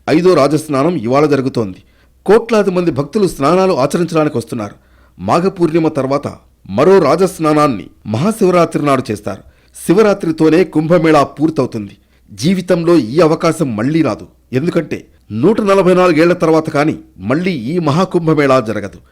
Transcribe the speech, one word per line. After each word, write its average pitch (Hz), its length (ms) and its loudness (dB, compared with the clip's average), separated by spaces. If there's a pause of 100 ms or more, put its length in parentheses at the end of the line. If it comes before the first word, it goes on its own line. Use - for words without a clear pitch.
ఐదో 170 260 4
రాజస్నానం 147 640 0
ఇవాళ 131 300 0
జరుగుతోంది. 127 560 -2 (440)
కోట్లాది 214 460 2
మంది 175 200 0
భక్తులు 143 360 -2
స్నానాలు 180 460 0
ఆచరించడానికి 156 640 -2
వస్తున్నారు. 113 380 -8 (440)
మాఘ 127 260 0
పూర్ణిమ 170 420 0
తర్వాత 139 400 -4 (420)
మరో 165 300 4
రాజస్నానాన్ని 151 880 0 (200)
మహాశివరాత్రి 170 760 0
నాడు 131 260 0
చేస్తారు. 101 320 -10 (320)
శివరాత్రితోనే 170 880 2
కుంభమేళా 160 600 2
పూర్తవుతుంది. 131 720 -4 (340)
జీవితంలో 170 640 0
ఈ 127 220 0
అవకాశం 160 560 0
మళ్లీ 143 260 0
రాదు. 107 260 -4 (260)
ఎందుకంటే 143 540 -4 (240)
నూట 165 300 0
నలభై 190 320 2
నాలుగేళ్ల 175 400 2
తర్వాత 160 360 0
కానీ 147 300 -2 (180)
మళ్లీ 147 340 -4
ఈ 147 280 -6
మహాకుంభమేళా 156 800 0
జరగదు. 104 400 -8 (120)